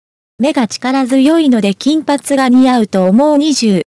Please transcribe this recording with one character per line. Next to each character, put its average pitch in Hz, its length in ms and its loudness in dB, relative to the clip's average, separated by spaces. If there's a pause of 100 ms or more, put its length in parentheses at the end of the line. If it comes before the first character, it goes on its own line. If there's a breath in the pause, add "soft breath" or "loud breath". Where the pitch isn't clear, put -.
(380)
目 285 140 -2
が 254 140 -2
力 262 400 -4
強 269 320 2
い 302 120 2
の 240 100 2
で 196 140 -2
金 302 280 -2
髪 285 340 -4
が 262 120 0
似 254 200 4
合 254 120 2
う 214 80 -2
と 190 160 -2
思 254 300 2
う。 294 40 2
二 302 140 0
十 214 300 -2 (120)